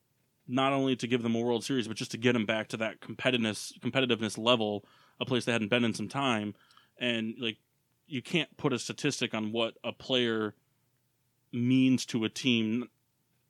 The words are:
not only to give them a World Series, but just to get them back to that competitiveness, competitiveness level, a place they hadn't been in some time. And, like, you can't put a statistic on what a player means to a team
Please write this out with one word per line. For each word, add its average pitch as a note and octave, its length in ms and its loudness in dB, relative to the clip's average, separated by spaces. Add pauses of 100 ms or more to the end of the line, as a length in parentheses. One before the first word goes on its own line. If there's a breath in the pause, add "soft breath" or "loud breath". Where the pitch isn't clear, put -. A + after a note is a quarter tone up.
(480)
not C3 260 2
only C3+ 220 2
to B2+ 100 -4
give A#2+ 160 0
them A#2 120 2
a A2+ 60 2
World A#2+ 240 0
Series, B2+ 240 -2
but A2 80 -6
just - 140 -6
to A#2 80 -6
get A#2+ 140 4
them A2+ 140 0
back A2 220 -2
to - 100 -6
that A2 220 -4
competitiveness, A2+ 800 -2
competitiveness A#2+ 560 -2
level, G#2+ 480 2 (360 soft breath)
a A#2+ 40 -2
place B2 200 0
they B2 80 0
hadn't A2 160 0
been A#2+ 160 2
in A2 100 0
some G#2+ 140 -6
time. A2+ 460 -2 (440 soft breath)
And, A2+ 400 -4
like, A2+ 200 -6 (480)
you C#3+ 140 -8
can't - 380 -4
put C#3 160 0
a A#2 40 -2
statistic B2 540 -4
on G#2+ 200 -4
what A2+ 320 -2
a A#2 80 -6
player A2+ 640 0 (1000)
means B2+ 540 4
to A2 180 0
a G#2+ 40 0
team A#2 640 0 (600)